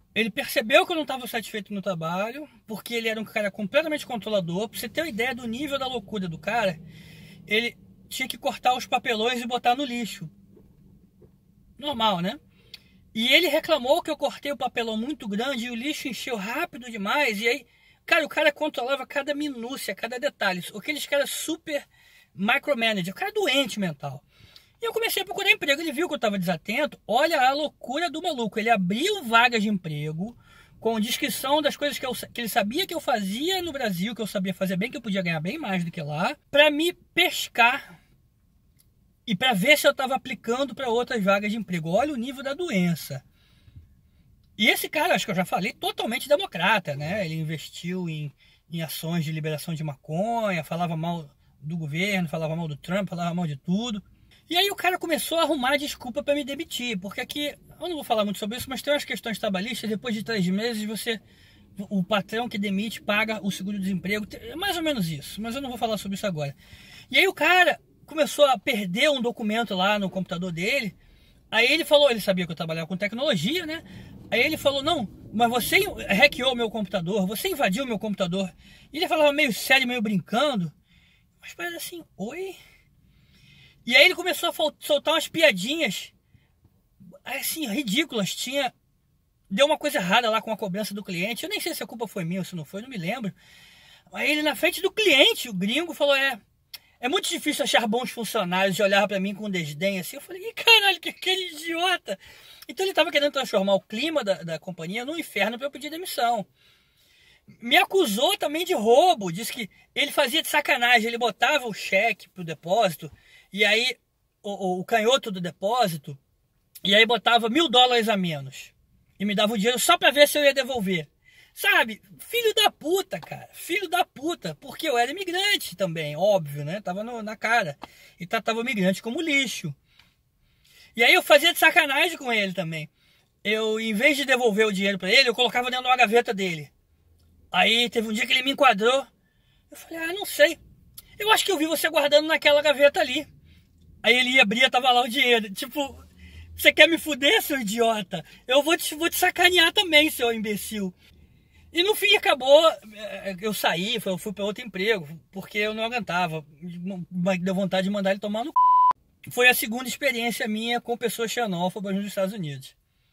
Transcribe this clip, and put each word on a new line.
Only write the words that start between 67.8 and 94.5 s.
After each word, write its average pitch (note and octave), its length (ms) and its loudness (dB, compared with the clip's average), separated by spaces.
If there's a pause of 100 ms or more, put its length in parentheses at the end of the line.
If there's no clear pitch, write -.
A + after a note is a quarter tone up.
começou D4 400 2
a C4 120 4
perder G#3+ 500 0
um C#4 120 2
documento A3+ 560 -2
lá G3+ 240 2
no F#3+ 100 -2
computador F3+ 400 -6
dele, G3+ 460 -2 (520)
aí A#3 220 4
ele D#4+ 140 2
falou, D4 260 6
ele A3+ 100 -2
sabia F3+ 240 0
que E3 60 -6
eu D#3+ 60 -10
trabalhava D#3+ 320 -6
com F#3 80 -6
tecnologia, A#3 680 0
né? D#4+ 200 -8 (460)
Aí A3 100 2
ele D4 160 2
falou, C#4 260 0
"Não, C#4+ 260 0 (240)
mas A#3 160 4
você B3 320 2 (280)
hackeou B3+ 460 4
meu A#3 160 -2
computador, F#3+ 560 -2
você A3 220 -4
invadiu C4+ 380 -2
meu A3+ 120 -2
computador." F#3+ 540 -4 (400)
E C#4 60 -8
ele F4+ 100 -2
falava D4+ 240 4
meio C#4+ 200 2
sério, C4 360 2
meio B3 140 -2
brincando, G#3+ 720 -2 (680)
mas - 140 -18
parece E4+ 220 -8
assim, E4 280 -12 (120)
"Oi?" E4 380 -10 (1300)
E B3+ 100 4
aí C#4+ 80 10
ele F4+ 100 6
começou F4 360 -2
a - 20 -2
fal-, D4+ 260 -2
soltar D4 360 0
umas D#4 140 -2
piadinhas, C4 840 0 (1120)
assim, C#4 420 -6
ridículas. A#3 680 -2
Tinha, C4+ 400 -4 (760)
deu A3 140 4
uma D4 140 4
coisa D4 180 -2
errada A3 320 2
lá G#3+ 140 2
com A3 100 -6
a G#3+ 60 -6
cobrança G3+ 340 -6
do G#3 100 -10
cliente. F#3+ 420 -6
Eu D#4+ 40 -6
nem G4+ 100 -4
sei D#4+ 160 -4
se - 80 -8
a A#3+ 40 -10
culpa A#3 200 -8
foi F#3+ 160 -6
minha F3 180 -4
ou F3+ 40 -4
se - 100 -10
não D#3+ 120 -8
foi, G3 160 -12
não B3+ 80 -16
me B3 80 -10
lembro. G3+ 340 -6 (800)
Aí A3+ 180 -2
ele, D4+ 120 0
na D4+ 120 0